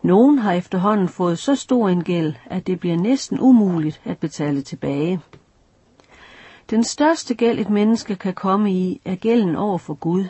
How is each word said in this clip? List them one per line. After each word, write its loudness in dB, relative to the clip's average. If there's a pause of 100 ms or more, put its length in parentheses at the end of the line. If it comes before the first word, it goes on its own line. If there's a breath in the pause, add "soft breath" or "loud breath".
Nogen 6
har 0
efterhånden 0
fået -2
så 0
stor 0
en 0
gæld, -2 (120)
at -8
det -4
bliver -2
næsten -2
umuligt 4
at -8
betale -4
tilbage. -4 (1500 loud breath)
Den 2
største 0
gæld, 0
et -4
menneske 0
kan -6
komme 0
i, -2
er -4
gælden 2
over -2
for -8
Gud. -2